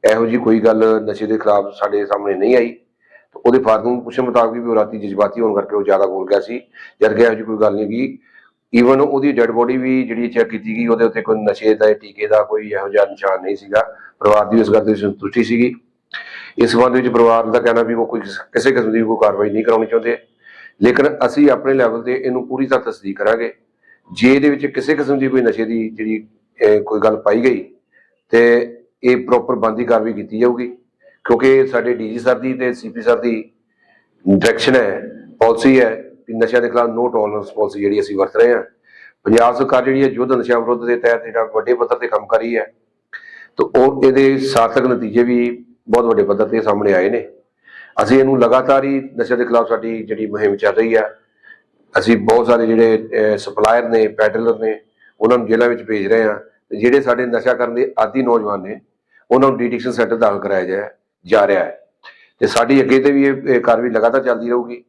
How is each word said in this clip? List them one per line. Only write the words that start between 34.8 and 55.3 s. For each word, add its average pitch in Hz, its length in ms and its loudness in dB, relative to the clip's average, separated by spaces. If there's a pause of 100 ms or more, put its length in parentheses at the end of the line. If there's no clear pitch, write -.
ਪਾਲਿਸੀ 127 420 4
ਹੈ 113 220 -2 (240)
ਵੀ 117 60 -12
ਨਸ਼ਿਆਂ 113 280 0
ਦੇ 117 80 -2
ਖਿਲਾਫ 117 200 0
no 117 160 -4
tolerance 107 440 -4
policy 101 300 -4
ਜਿਹੜੀ 101 200 0
ਅਸੀਂ 101 180 -4
ਵਰਤ 95 200 -2
ਰਹੇ 120 160 4
ਹਾਂ। 104 100 -2 (600)
ਪੰਜਾਬ 117 320 4
ਸਰਕਾਰ 131 280 0
ਜਿਹੜੀ 135 200 0
ਹੈ 131 60 2
ਯੁੱਧ 123 220 -4
ਨਸ਼ਿਆਂ 120 280 0
ਵਿਰੁੱਧ 120 260 -4
ਦੇ 120 100 0
ਤਹਿਤ 117 280 0
ਜਿਹੜਾ 113 200 -4
ਵੱਡੇ 110 300 -2
ਪੱਧਰ 117 240 -2
ਤੇ 123 100 -8
ਕੰਮ 104 180 -4
ਕਰ 113 140 0
ਰਹੀ 117 180 -4
ਹੈ, 110 60 -4 (960)
ਤੇ - 220 0
ਉਹ 131 240 2
ਇਹਦੇ 135 340 4
ਸਾਰਥਕ 131 480 0
ਨਤੀਜੇ 120 380 0
ਵੀ 120 420 -2 (240)
ਬਹੁਤ 117 160 2
ਵੱਡੇ 110 180 2
ਪੱਧਰ 101 240 0
ਤੇ 113 140 -2
ਸਾਹਮਣੇ 104 320 0
ਆਏ 95 160 2
ਨੇ। 117 180 -4 (760)
ਅਸੀਂ 120 160 4
ਇਹਨੂੰ 135 200 2
ਲਗਾਤਾਰ 131 440 2
ਹੀ 139 260 -4 (100)
ਨਸ਼ਿਆਂ 120 180 -2
ਦੇ 123 80 0
ਖਿਲਾਫ 117 240 0
ਸਾਡੀ 113 340 -4
ਜਿਹੜੀ 107 220 -6
ਮੁਹਿੰਮ 104 300 -2
ਚੱਲ 101 180 0
ਰਹੀ 113 200 0
ਆ, 110 160 2 (880)
ਅਸੀਂ 110 180 2
ਬਹੁਤ 113 300 2
ਸਾਰੇ 117 200 2
ਜਿਹੜੇ, 113 420 2 (100)
ਅਹ, 107 180 0
ਸਪਲਾਇਰ 110 520 0
ਨੇ, 113 180 2
ਪੈਡਲਰ 110 520 -2
ਨੇ, 110 200 -4 (400)
ਉਹਨਾਂ 120 180 2